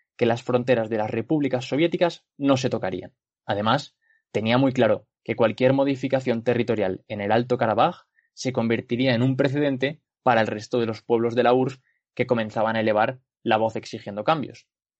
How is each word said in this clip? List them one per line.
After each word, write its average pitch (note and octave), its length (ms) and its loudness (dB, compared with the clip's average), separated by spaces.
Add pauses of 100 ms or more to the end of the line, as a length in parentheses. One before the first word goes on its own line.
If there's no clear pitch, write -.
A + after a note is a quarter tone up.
(180)
que A#2+ 80 0
las A#2 180 0
fronteras B2 460 0
de A2+ 80 -2
las G#2+ 120 -2
repúblicas B2+ 560 -2
soviéticas E3 600 -2 (120)
no C#3 200 2
se C3 120 -2
tocarían. F#2+ 440 -6 (320)
Además, A2 500 -2 (360)
tenía A2+ 260 0
muy C3+ 160 2
claro A#2 340 0 (160)
que A#2+ 120 -4
cualquier A#2+ 380 2
modificación C3 680 0
territorial A2 640 0
en G#2+ 140 -8
el G2+ 100 0
Alto B2 260 2
Karabaj A#2 460 0 (300)
se B2+ 200 -6
convertiría A#2 640 0
en A2+ 80 2
un C3 120 2
precedente C#3 680 -2 (220)
para A#2 180 4
el G#2+ 60 0
resto A2 320 -4
de A#2 60 0
los A2 160 -6
pueblos A#2 340 0
de A#2+ 80 4
la A#2+ 100 6
urs C3 280 0 (340)
que A#2+ 120 -2
comenzaban A2 480 0
a A2+ 60 0
elevar A2 380 2 (240)
la A2+ 140 2
voz A2 180 0
exigiendo G#2+ 480 -10
cambios. D#3 440 -4 (320)